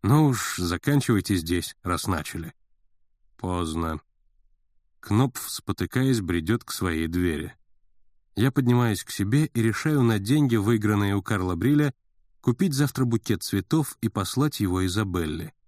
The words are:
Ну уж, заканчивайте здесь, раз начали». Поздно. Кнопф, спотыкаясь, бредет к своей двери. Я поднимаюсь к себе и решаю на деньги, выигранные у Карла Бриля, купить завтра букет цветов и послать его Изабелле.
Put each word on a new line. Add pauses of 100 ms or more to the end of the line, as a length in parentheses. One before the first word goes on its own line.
Ну
уж,
заканчивайте
здесь,
раз
начали». (840)
Поздно. (1000)
Кнопф,
спотыкаясь,
бредет
к
своей
двери. (840)
Я
поднимаюсь
к
себе
и
решаю
на
деньги,
выигранные
у
Карла
Бриля, (480)
купить
завтра
букет
цветов
и
послать
его
Изабелле. (140)